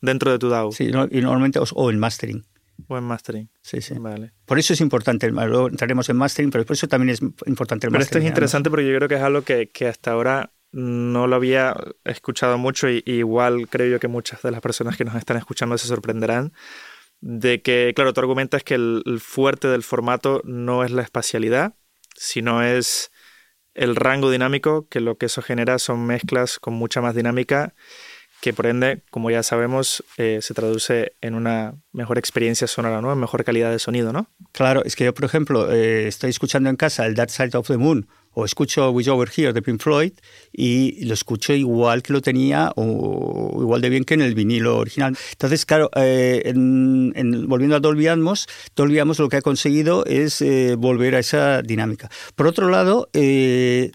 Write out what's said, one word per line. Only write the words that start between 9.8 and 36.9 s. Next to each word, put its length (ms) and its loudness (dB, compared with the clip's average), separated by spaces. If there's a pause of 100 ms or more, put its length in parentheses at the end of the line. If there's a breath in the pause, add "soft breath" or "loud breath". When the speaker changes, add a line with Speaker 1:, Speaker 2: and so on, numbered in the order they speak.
Speaker 1:
hasta 240 -4
ahora 400 0 (200)
no 560 -2
lo 80 2
había 400 2 (300)
escuchado 520 -2
mucho 320 -2
y, 160 0
y 140 -2
igual 500 0
creo 180 0
yo 120 2
que 80 -2
muchas 340 -8
de 80 -4
las 120 -6
personas 360 -4
que 80 -2
nos 100 -4
están 220 -4
escuchando 400 -4
se 100 -8
sorprenderán 680 -2 (680 loud breath)
de 420 -2
que, 340 2
claro, 180 2
tú 80 0
argumentas 420 0
que 100 -4
el, 320 0
el 140 -4
fuerte 480 0
del 160 0
formato 600 -2
no 400 -2
es 60 -2
la 140 -2
espacialidad, 720 -2 (400)
sino 480 -2
es 480 0 (640 soft breath)
el 200 0
rango 360 2
dinámico, 580 0
que 120 -4
lo 180 -2
que 80 -2
eso 160 -6
genera 340 0
son 300 -2
mezclas 500 -2
con 160 -8
mucha 260 -4
más 140 0
dinámica, 600 -2 (680 loud breath)
que 120 0
por 120 -2
ende, 460 0
como 180 -4
ya 140 0
sabemos, 600 -2 (140)
eh, 240 0
se 140 -10
traduce 640 -2
en 140 -6
una 400 -2 (180)
mejor 240 -4
experiencia 480 0
sonora, 340 -2
¿no? 140 -2
En 60 -2
mejor 240 -2
calidad 260 0
de 80 0
sonido, 360 -2
¿no? 180 -6 (200)
Speaker 2:
Claro, 320 2
es 120 -6
que 100 0
yo, 80 2
por 120 -4
ejemplo, 460 0
eh, 360 2
estoy 240 -4
escuchando 400 0
en 40 0
casa 300 0